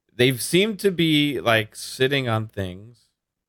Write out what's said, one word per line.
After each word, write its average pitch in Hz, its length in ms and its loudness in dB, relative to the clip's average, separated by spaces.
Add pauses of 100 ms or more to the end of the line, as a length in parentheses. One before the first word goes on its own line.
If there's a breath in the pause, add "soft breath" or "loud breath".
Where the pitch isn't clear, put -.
(120)
they've 123 300 2
seemed 196 380 0
to 202 100 2
be, 151 500 0
like, 107 360 0
sitting 131 520 -2
on 110 200 -2
things 101 540 -10 (460)